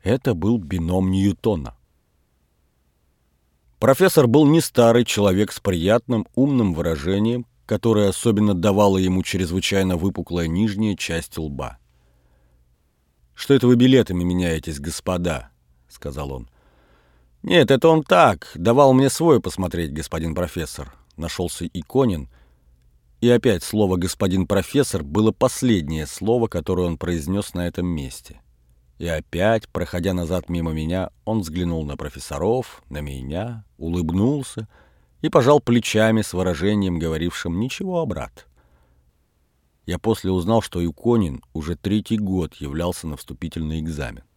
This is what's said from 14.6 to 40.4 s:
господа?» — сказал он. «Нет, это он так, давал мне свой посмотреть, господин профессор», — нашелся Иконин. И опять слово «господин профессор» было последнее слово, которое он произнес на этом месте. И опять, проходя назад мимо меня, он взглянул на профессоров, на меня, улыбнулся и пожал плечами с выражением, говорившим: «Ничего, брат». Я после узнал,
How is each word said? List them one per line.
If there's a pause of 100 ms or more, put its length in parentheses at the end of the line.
господа?» — (360)
сказал
он. (960)
«Нет,
это
он
так,
давал
мне
свой
посмотреть,
господин
профессор», — (220)
нашелся
Иконин. (920)
И
опять
слово
«господин
профессор»
было
последнее
слово,
которое
он
произнес
на
этом
месте. (560)
И
опять,
проходя
назад
мимо
меня, (120)
он
взглянул
на
профессоров,
на
меня, (120)
улыбнулся (540)
и
пожал
плечами
с
выражением,
говорившим:
«Ничего,
брат». (1400)
Я
после
узнал,